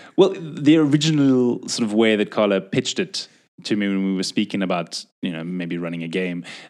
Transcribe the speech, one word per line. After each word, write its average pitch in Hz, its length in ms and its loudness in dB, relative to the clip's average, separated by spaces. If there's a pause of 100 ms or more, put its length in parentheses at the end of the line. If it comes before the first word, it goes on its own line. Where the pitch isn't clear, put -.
(160)
Well, 190 200 6
the 151 420 2
original 139 920 2
sort 120 200 -4
of 104 60 -4
way 110 220 4
that 104 140 0
Carla 98 300 2
pitched - 380 -4
it - 300 -6 (340)
to 110 140 -4
me 104 120 -2
when 98 160 0
we 95 120 0
were 95 80 -2
speaking 104 380 -4
about, 90 420 -6 (180)
you 92 80 -4
know, 80 140 -8
maybe 87 340 -6
running 85 240 -8
a 82 60 -8
game, 87 360 -4 (260)